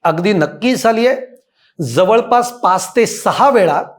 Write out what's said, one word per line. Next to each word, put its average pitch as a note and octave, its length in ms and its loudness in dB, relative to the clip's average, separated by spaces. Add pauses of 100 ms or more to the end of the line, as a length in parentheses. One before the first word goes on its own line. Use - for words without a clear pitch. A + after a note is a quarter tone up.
अगदी F3 280 0
नक्की G3+ 420 -2
झाली A3+ 320 0
आहे. C4 100 2 (640)
जवळपास A3+ 680 0
पाच - 460 -2
ते A3+ 100 2
सहा - 440 0
वेळा F3+ 320 2 (160)